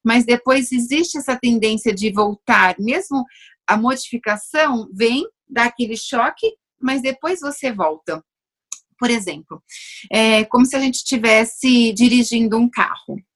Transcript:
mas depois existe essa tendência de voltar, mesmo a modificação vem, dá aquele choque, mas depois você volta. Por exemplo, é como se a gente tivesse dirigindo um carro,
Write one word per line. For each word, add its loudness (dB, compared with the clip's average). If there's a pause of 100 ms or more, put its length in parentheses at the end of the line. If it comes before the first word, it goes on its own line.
mas 4
depois 0
existe -2
essa -4
tendência 0
de -2
voltar, 2
mesmo -4 (420)
a 2
modificação -2
vem, 0 (220)
dá 0
aquele -4
choque, -2 (320)
mas -2
depois -4
você -6
volta. -4 (720)
Por 0
exemplo, -8 (500)
é 2
como 4
se -2
a 0
gente -2
tivesse 2
dirigindo 2
um 4
carro, -6 (180)